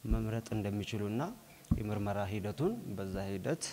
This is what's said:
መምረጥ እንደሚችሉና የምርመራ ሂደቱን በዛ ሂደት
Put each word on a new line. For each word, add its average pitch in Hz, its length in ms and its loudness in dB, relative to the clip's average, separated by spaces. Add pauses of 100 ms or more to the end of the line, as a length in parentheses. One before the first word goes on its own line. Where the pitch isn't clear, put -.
መምረጥ 110 480 4
እንደሚችሉና 104 680 0 (480)
የምርመራ 104 540 2
ሂደቱን 104 500 0 (180)
በዛ 95 320 -2
ሂደት 143 480 -2